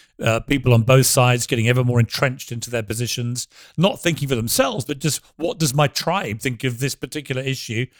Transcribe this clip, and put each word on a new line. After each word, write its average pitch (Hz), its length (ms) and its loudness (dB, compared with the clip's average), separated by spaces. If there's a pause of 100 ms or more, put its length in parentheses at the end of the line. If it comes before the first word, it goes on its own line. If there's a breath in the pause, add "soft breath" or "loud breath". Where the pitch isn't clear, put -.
(200 soft breath)
Uh, 113 200 0
people 131 340 2
on 113 80 6
both 131 240 6
sides 123 400 2
getting 117 220 0
ever 123 160 4
more 123 160 4
entrenched 127 500 -2
into 117 200 -10
their 117 120 -4
positions, 120 640 -6 (300 soft breath)
not 185 260 0
thinking 165 260 0
for 135 60 0
themselves, 165 500 0
but 143 140 -6
just, 143 220 -2 (160)
"What 170 240 -4
does 151 140 0
my 147 120 4
tribe 135 540 -4
think 127 240 -6
of 120 160 -4
this 139 160 -4
particular 135 460 -8
issue?" 127 440 -6 (140)